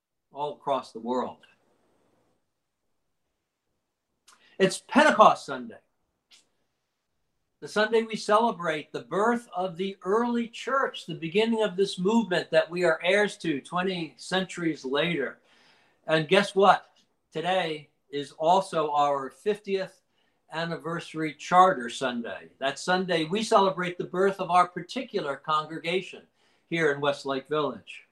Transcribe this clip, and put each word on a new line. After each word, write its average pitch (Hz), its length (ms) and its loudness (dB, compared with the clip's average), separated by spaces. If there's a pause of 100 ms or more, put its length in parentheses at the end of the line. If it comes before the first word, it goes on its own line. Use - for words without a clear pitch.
(340)
all 143 180 -6
across 135 400 -2
the 113 80 -12
world. 117 380 -2 (3250)
It's 190 280 2
Pentecost 226 600 6
Sunday, 127 300 -10 (1800)
the 147 60 -14
Sunday 214 380 2
we 220 100 -8
celebrate 170 800 0
the 143 80 -6
birth 214 520 -2
of 180 240 -6
the 196 280 -6
early 233 420 0
church, - 600 -4
the 165 100 -10
beginning 214 480 0
of 180 100 -4
this 190 240 -2
movement 180 540 0
that 160 180 4
we 175 140 -2
are 160 180 2
heirs 202 360 2
to 147 220 -4
twenty 175 560 -4
centuries 180 680 -4
later. 143 560 -2 (680)
And 156 220 0
guess 202 260 2
what? 190 340 4 (440)
Today 160 560 -4 (220)
is 143 200 -8
also 165 600 2
our 143 380 0
fiftieth 196 720 -6 (500)
anniversary 160 840 -6
Charter 175 560 4
Sunday. 117 600 -6 (100)
That 139 180 -2
Sunday, 180 460 0
we 196 180 -2
celebrate 190 560 2
the 175 60 -6
birth 190 340 0
of 165 140 -4
our 180 160 6
particular 175 680 -6
congregation 156 880 -4 (480)
here 160 220 2
in 143 80 -4
Westlake 139 480 -2
Village. 139 640 -6